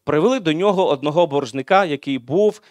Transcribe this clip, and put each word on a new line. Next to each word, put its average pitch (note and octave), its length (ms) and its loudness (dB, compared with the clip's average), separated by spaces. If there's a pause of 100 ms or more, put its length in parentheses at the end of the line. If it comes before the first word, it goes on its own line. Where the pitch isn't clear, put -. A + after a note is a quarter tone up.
привели F#3+ 360 0
до D#3+ 120 -2
нього F#3 360 0
одного D3 380 0
боржника, C#3 580 -2
який C#3 340 -6
був F3+ 420 0 (100)